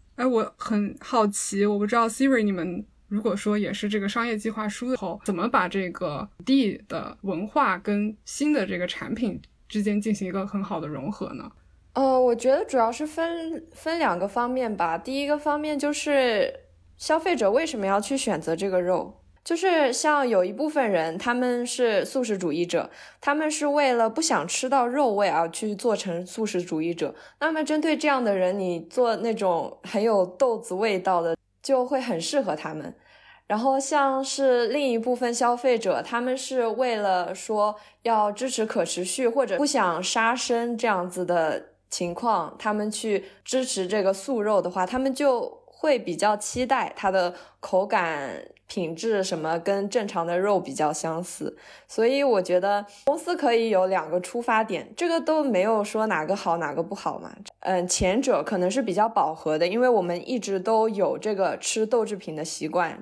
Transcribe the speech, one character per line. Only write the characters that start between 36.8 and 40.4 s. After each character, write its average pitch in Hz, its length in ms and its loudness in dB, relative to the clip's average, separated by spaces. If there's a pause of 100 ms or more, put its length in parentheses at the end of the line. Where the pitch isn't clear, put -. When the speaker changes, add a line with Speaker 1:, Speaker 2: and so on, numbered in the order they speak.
Speaker 2:
了 185 380 0
说 208 420 -2 (260)
要 214 300 2
支 247 160 -4
持 233 160 -2
可 220 180 0
持 170 220 -4
续， 240 240 0
或 247 160 2
者 196 140 -2
不 294 80 2
想 190 360 2
杀 226 320 2
生 240 440 -2